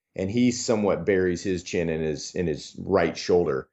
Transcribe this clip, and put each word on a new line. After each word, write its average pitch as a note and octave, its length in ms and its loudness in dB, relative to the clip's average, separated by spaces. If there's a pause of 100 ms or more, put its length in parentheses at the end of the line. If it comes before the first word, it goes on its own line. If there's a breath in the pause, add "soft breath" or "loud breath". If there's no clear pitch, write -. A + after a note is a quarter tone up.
(160)
and F#2+ 160 -4
he B2 200 4
somewhat G2+ 540 0
buries F#2 380 2
his F#2 200 -2
chin E2+ 260 -2
in D#2+ 120 -2
his, D2+ 320 -4
in F2 140 -2
his - 320 -4
right F2+ 380 0
shoulder. D#2+ 560 0